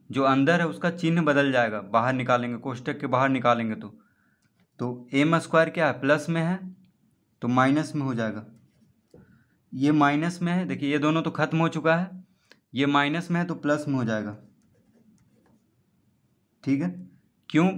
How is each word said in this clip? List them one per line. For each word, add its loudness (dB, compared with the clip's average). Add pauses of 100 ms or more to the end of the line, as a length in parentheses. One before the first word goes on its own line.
(100)
जो -2
अंदर 4
है 0
उसका -4
चिन्ह 0
बदल 4
जाएगा, 0
बाहर 0
निकालेंगे, 0
कोष्ठक -8
के -6
बाहर 2
निकालेंगे 0
तो, -12 (920)
तो -8
एम 4
स्क्वायर 2
क्या 0
है, -2
प्लस 2
में -2
है -2 (840)
तो -4
माइनस 2
में -2
हो -4
जाएगा, -6 (1300)
ये 2
माइनस 2
में 0
है, 0
देखिए -4
ये 0
दोनों 2
तो -4
ख़त्म 0
हो 2
चुका 2
है, -4 (640)
ये 0
माइनस 0
में 0
है -2
तो -6
प्लस -2
में -2
हो -2
जाएगा, -4 (2250)
ठीक 0
है। -4 (600)
क्यों 4